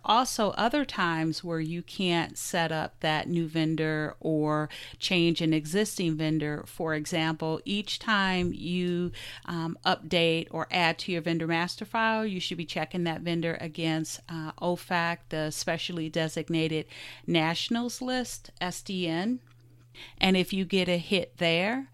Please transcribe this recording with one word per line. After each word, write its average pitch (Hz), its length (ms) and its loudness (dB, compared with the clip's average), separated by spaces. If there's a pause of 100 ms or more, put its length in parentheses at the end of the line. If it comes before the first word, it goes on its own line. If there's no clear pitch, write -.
also 226 480 4
other 196 340 2
times 160 580 0
where 165 160 -2
you 165 240 -4
can't 170 520 0
set 165 360 0
up - 300 -4
that 156 280 0
new 170 180 2
vendor 156 720 0
or 151 500 2 (280)
change 170 420 4
an 160 140 4
existing 160 640 0
vendor. 151 480 0
For 160 300 -2
example, 160 680 0
each 202 360 -4
time 185 560 2
you, 175 560 0 (340)
um, 165 400 -4
update 165 640 2
or 160 220 -4
add 165 280 4
to - 120 -6
your 170 100 0
vendor 165 240 0
master 170 400 -2
file, 220 400 0
you 190 140 -4
should 175 180 -4
be 165 80 -4
checking 170 380 -2
that 165 180 -2
vendor 170 400 0
against, 160 580 -2 (100)
uh, 160 240 -8 (100)
ofac, 170 540 0 (120)
the 156 220 -2
Specially 165 580 -4
Designated 160 800 0 (400)
Nationals 175 720 0
List, 254 480 -4 (100)
S 180 220 -4
D 180 260 -2
N. 196 340 0 (800)
And 185 180 6
if 180 160 2
you 190 100 0
get 185 240 2
a 175 100 4
hit 175 400 0
there, 185 560 2